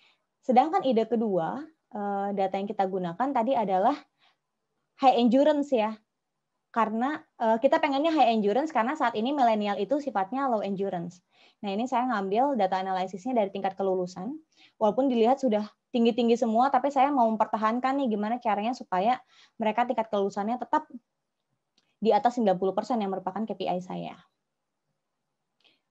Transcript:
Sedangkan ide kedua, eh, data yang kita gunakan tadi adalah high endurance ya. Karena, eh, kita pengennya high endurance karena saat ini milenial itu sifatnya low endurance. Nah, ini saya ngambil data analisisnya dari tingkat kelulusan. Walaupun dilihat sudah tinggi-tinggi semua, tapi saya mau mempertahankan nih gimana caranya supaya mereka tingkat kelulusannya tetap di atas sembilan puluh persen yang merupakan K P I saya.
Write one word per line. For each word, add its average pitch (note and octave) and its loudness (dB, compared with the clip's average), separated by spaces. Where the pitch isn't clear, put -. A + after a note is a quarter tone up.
Sedangkan D4+ 2
ide A3+ 2
kedua, A3 -2
eh, G3+ -4
data F#3+ -2
yang G3 -6
kita G3+ -2
gunakan F#3 -4
tadi C4 0
adalah G3+ 2
high C4 4
endurance C#4+ 4
ya. A3 0
Karena, A#3 -2
eh, A3+ 0
kita C#4 4
pengennya D4+ 0
high B3+ 4
endurance A3 0
karena B3+ -2
saat A#3+ -2
ini A#3+ -2
milenial G#3+ 2
itu G#3 -2
sifatnya B3+ -4
low G#3 -2
endurance. F#3 -6
Nah, G3+ -6
ini G#3 -2
saya B3+ -2
ngambil A3+ 0
data F#3+ 0
analisisnya F#3+ -4
dari G3 0
tingkat F#3+ -4
kelulusan. F#3 -4
Walaupun B3 2
dilihat A#3 4
sudah G#3+ 0
tinggi-tinggi A#3 2
semua, A#3+ 2
tapi C4 2
saya C#4 4
mau A#3+ 4
mempertahankan A3 0
nih A3 0
gimana G#3+ -4
caranya G#3 0
supaya A3 0
mereka A3 0
tingkat A3+ -2
kelulusannya G3+ -2
tetap D4+ -2
di G#3+ 2
atas A#3 4
sembilan F#3+ 4
puluh F#3+ 0
persen A3 -2
yang G3 -2
merupakan F#3+ -6
K G#3 -6
P F#3 -6
I F3+ -2
saya. F3+ -10